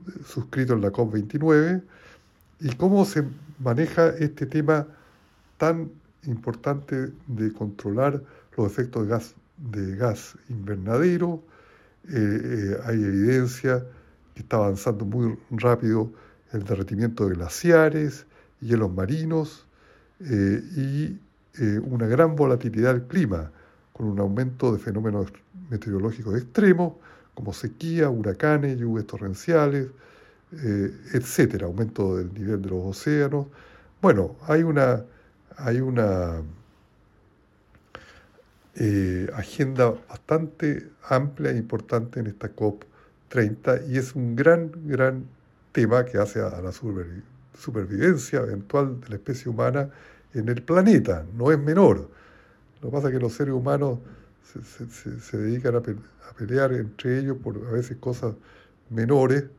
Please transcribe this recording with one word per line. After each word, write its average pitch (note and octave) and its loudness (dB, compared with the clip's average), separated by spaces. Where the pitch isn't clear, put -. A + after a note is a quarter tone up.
suscritos B2+ -2
en G#2+ 0
la G2+ 2
cop A2+ 0
veintinueve, D#3 2
y C#3 -2
cómo F#3+ 6
se D#3+ 0
maneja D#3 4
este D3 -2
tema D3 2
tan E3 0
importante C3 -4
de A2 -2
controlar A#2 -2
los G#2 0
efectos A#2+ -4
de G#2 -2
gas, A2+ -4
de G#2 -8
gas A2+ -4
invernadero. B2+ -2
Eh, F3 -10
eh, G#2+ -2
hay A2+ 0
evidencia B2 2
que - -14
está - -2
avanzando G2+ 0
muy A2+ -2
rápido A2+ 2
el G#2 -6
derretimiento G2+ -2
de F2+ 0
glaciares, D3+ 4
hielos A2+ 2
marinos, D3+ -2
eh, G#2+ 2
y, C#3+ -4
eh, G#2+ 2
una A#2+ -2
gran D3+ 4
volatilidad B2+ 2
del B2 -2
clima, G#2 -2
con - -6
un G2+ -2
aumento B2 0
de G#2 0
fenómenos G#2 -2
meteorológicos A2 -4
extremos, F3 2
como G2+ -10
sequía, D#3+ -2
huracanes, C3 0
lluvias A2+ -2
torrenciales, C#3 0
eh, G2+ 0
etcétera, A#2 0
aumento F#2+ -2
del F2+ -4
nivel G2+ -4
de F#2+ -6
los F#2 -4
océanos. C#3+ -2
Bueno, G#2 4
hay D#3 4
una, C3+ 2
hay B2 -2
una, F#2+ 0
eh, G2 0
agenda B2+ 2
bastante - -4
amplia C#3+ 0
e B2 0
importante A#2 -4
en A2 -6
esta G#2 -8
cop G#2+ -2
treinta, A#2+ 0
y C3 -2
es B2+ -4
un A#2+ -2
gran, E3 4
gran C3 0
tema G#2+ 4
que - -6
hace G#2 0
a, G2+ -2
a F2 -8
la F2+ -6
supervi-, F#2 -8
supervivencia B2 0
eventual B2 -2
de - -16
la G#2+ -8
especie B2 -8
humana B2+ 0
en A2+ -2
el A#2+ -4
planeta. E3 4
No A#2+ 4
es D#3 4
menor. D3 6
Lo A#2+ -8
que B2+ -4
pasa C#3+ 0
es B2+ -2
que C3 0
los A#2+ -2
seres C#3 -2
humanos C3+ 0
se, - -16
se, A#2 -16
se, - -12
se - -8
dedican A#2+ 0
a A#2 2
pe-, A2 -4
a - -20
pelear C3 0
entre B2 -2
ellos C3+ -2
por B2 -8
a A#2+ -8
veces B2 -4
cosas B2 -6
menores C3 4